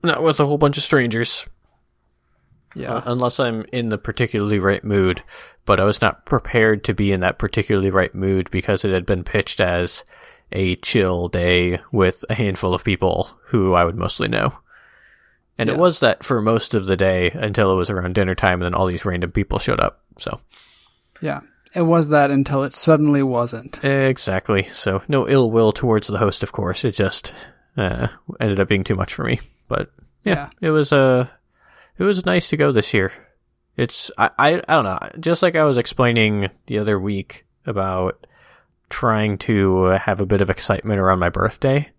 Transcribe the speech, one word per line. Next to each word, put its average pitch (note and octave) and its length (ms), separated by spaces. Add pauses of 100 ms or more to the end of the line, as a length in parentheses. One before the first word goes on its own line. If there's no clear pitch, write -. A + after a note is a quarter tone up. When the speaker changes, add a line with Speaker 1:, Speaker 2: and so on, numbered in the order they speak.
Speaker 1:
not D#3+ 220
with D#3 160
a D3 60
whole C#3+ 120
bunch D3 200
of D3 60
strangers. A#2+ 600 (1300)
Speaker 2:
Yeah. B2+ 200
Speaker 1:
Uh, A#2 100
unless B2 340
I'm A2+ 320
in A#2+ 180
the G#2+ 80
particularly G#2 640
right G2 240
mood, F#2+ 400 (420)
but G2 140
I F#2+ 40
was G#2 180
not - 240
prepared A2 600
to G#2+ 80
be G2+ 180
in F#2 100
that F2+ 180
particularly G2+ 500
right F#2 240
mood F#2+ 380
because G2 340
it G2 60
had F#2 140
been F2+ 180
pitched - 360
as F2 440 (480)
a F#2 260
chill F2+ 500
day F2+ 520 (120)
with F#2+ 380
a A2+ 60
handful G#2+ 380
of A2 100
people F2+ 460 (180)
who F#2+ 260
I F2 100
would E2+ 120
mostly - 320
know. - 260 (1040)
And A2+ 120
it B2 40
Speaker 2:
Yeah. C#3+ 60
Speaker 1:
was E3+ 220
that A#2 220
for A#2 180
most A2 340
of F#2+ 100
the F#2+ 120
day F#2 340
until G#2 400
it F#2+ 40
was F2+ 140
around F#2 260
dinner F#2+ 200
time, F#2 200
and F2+ 80
then F2 120
all F#2+ 100
these F2 200
random F2+ 260
people - 280
showed - 200
up. - 240 (160)
So - 200 (840)
Speaker 2:
Yeah. C#3+ 200 (320)
It F3 80
was E3 280
that C#3+ 220
until C#3 320
it C#3 100
suddenly D3 500
wasn't. A#2+ 600
Speaker 1:
Exactly. C3 800 (100)
So G2 340
no C3+ 200
ill C3 240
will A2+ 200
towards A2 360
the G2+ 120
host, G#2 240
of - 80
course. F2+ 340
It A2+ 80
just, - 400 (420)
uh, A#2 320 (320)
ended G2+ 200
up F#2+ 100
being G2 140
too G2+ 120
much F#2+ 180
for - 100
me. A#2+ 160 (280)
But - 240 (320)
yeah, D3+ 260 (120)
Speaker 2:
Yeah. E3 80
Speaker 1:
it - 20
was, D3+ 220
uh, C3 340 (680)
it F#3 60
was F#3+ 220
nice F3+ 240
to D3+ 80
go C#3+ 140
this A2+ 220
year. F#2+ 180 (640)
It's, - 420
I, - 120 (100)
I, C#3+ 80 (200)
I D#3 80
don't C3 100
know. F#2+ 140 (200)
Just E3 240
like F3 120
I D#3 100
was C3+ 120
explaining A2 720 (180)
the G#2+ 120
other G#2 200
week G2 460 (200)
about F#2+ 600 (640)
trying G#2+ 500
to F#2+ 460
have F#2+ 360
a G2 40
bit G2 160
of F#2+ 80
excitement G2+ 500
around F#2 200
my E2+ 100
birthday. C3+ 680